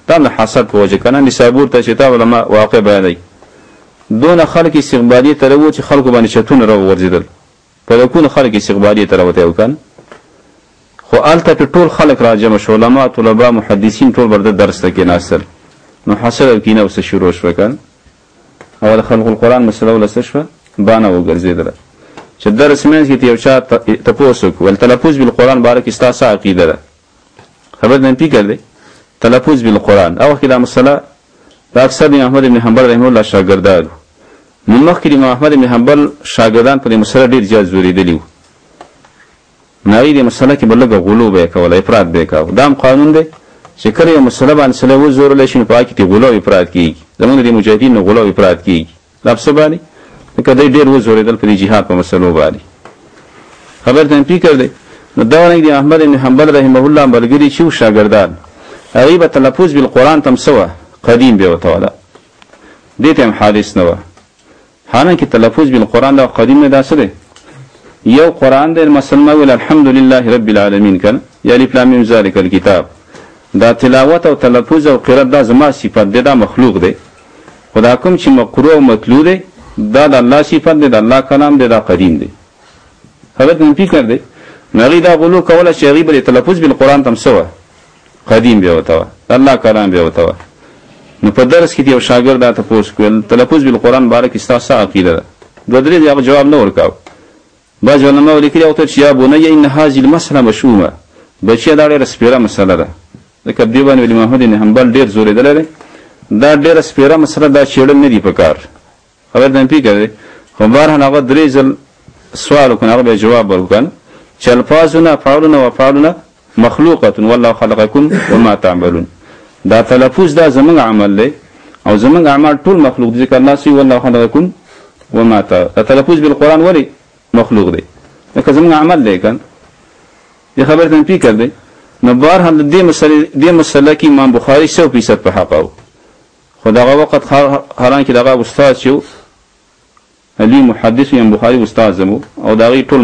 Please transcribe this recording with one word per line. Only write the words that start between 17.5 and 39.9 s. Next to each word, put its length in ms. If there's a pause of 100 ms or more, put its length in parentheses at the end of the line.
که 160
نه؟ 80 (1080)
او 140
د 120
خلق 180
القرآن 400
مسله 260
ولسه 280
شوه، 240 (340)
بانه 300
وګرځېدله. 640 (680)
چې 80
درس 380
منځ 220
کې 160
یو 120
چا 240
ت-، 440
تپوس 400
وکړو، 180
ول 140
تلفظ 420
بالقرآن 440
باره 180
کې 100
ستا 220
څه 100
عقیده 440
ده؟ 100 (1040)
خبر 160
نه 160
فکر 280
دی؟ 140 (640)
تلفظ 420
بالقرآن. 560
هغه 140
وخت 100
کې 40
دا 120
مسله 420 (760)
د 40
اکثر 280
امام 140
احمد 220
بن 180
حنبل 300
رحمه 180
الله 140
شاګردان 600
وو. 120 (720)
نو 80 (160)
مخکې 160
د 40
امام 180
احمد 220
بن 200
حنبل 280 (340)
شاګردان 480
په 80
دې 140
مسله 220
ډېر 240
زیات 160
زورېدلي 460
وو. 100 (1600)
نو 100